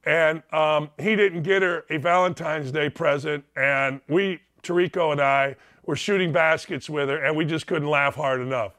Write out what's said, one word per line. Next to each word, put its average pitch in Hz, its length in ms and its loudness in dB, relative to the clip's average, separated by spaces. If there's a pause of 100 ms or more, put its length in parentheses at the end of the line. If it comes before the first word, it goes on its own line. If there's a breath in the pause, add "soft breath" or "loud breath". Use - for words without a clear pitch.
and, 160 380 2 (100)
um, 151 460 0
he 208 180 0
didn't 185 260 0
get 190 200 2
her 170 280 -2
a 160 60 -2
Valentine's 165 760 0
Day 151 200 -2
present, 147 540 -2 (120)
and 135 520 0
we, 185 320 0 (220)
Tirico 175 480 0
and 143 100 0
I, 139 360 2 (280 soft breath)
were 147 120 -4
shooting 185 360 0
baskets 160 580 0
with 143 180 -2
her, 139 80 -2
and 151 200 0
we 165 80 0
just 156 220 -4
couldn't 156 220 -2
laugh 139 260 2
hard 131 260 -2
enough. 123 380 -4